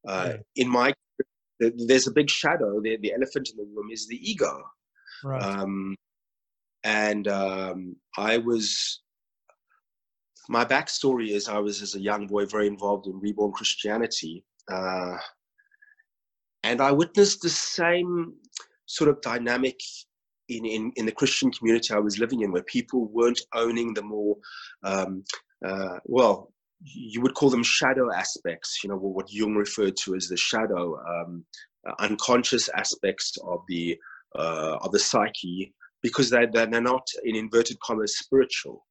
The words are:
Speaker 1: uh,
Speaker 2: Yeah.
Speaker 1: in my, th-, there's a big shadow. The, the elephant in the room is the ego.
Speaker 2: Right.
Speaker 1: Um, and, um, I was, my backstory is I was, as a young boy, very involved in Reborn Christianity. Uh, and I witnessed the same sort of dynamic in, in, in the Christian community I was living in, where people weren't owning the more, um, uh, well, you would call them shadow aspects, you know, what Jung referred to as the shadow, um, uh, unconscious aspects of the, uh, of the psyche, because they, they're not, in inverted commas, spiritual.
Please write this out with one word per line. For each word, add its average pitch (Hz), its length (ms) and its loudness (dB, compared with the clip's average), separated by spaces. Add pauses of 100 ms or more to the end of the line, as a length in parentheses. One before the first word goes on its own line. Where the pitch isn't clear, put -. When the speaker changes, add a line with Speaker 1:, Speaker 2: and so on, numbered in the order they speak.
Speaker 1:
uh, 92 280 -2
Speaker 2:
Yeah. - 20 -6 (200)
Speaker 1:
in 127 120 2
my, 123 240 4 (680)
th-, 117 120 4 (140)
there's 131 200 6
a 123 60 -4
big 147 160 4
shadow. 131 540 0
The, 110 160 -2
the 101 160 -2
elephant 131 360 -2
in 113 60 -18
the 107 80 -10 (100)
room 107 160 -10
is 110 160 -10
the 117 100 -12 (140)
ego. 73 320 -2 (640)
Speaker 2:
Right. 135 180 -4
Speaker 1:
Um, 98 540 -4 (880)
and, 107 440 0
um, 95 680 -4 (220)
I 110 200 2
was, 113 600 -2 (1500)
my 117 160 2
backstory 131 680 0
is 104 180 -2
I 104 100 -2
was, 104 220 -2
as 101 140 -8
a 101 60 -8
young 104 260 -2
boy, 101 200 0
very 104 200 0
involved 101 400 -2
in 95 140 -8
Reborn 104 320 0
Christianity. 104 920 -4 (260)
Uh, 92 460 -4 (1500)
and 120 160 2
I 135 120 6
witnessed 170 500 6
the 170 60 0
same 175 840 0 (520)
sort - 240 4
of 143 100 0
dynamic 120 580 -2 (680)
in, 113 180 -6
in, 110 300 -2
in 113 100 -2
the 110 60 0
Christian 135 400 2
community 113 420 2
I 104 60 4
was 104 180 0
living 117 240 0
in, 101 80 0
where 90 140 0
people 120 420 -2
weren't 117 340 2 (140)
owning 117 400 0
the 104 80 -4
more, 104 340 0 (460)
um, 95 400 -2 (420)
uh, 95 420 -4
well, 113 460 4 (300)
you 117 400 -10
would 127 120 2
call 143 140 6
them 123 140 4
shadow 131 500 2
aspects, - 680 -6
you 101 80 -6
know, 101 60 -4
what 95 360 -4
Jung 107 220 0
referred 101 440 0
to 92 180 -4
as 92 100 -4
the 90 100 -4
shadow, 90 640 0 (100)
um, 85 360 -8 (440)
uh, - 120 -8
unconscious 120 720 2
aspects - 640 -2 (100)
of 87 220 -4
the, 85 280 -2 (400)
uh, 78 460 -2
of 92 80 -6
the 101 80 2
psyche, 98 760 -2 (300)
because 120 280 2
they, 120 220 6
they're 113 140 4
not, 120 400 0 (180)
in 113 120 0
inverted 113 440 2
commas, 107 380 -2
spiritual. - 720 0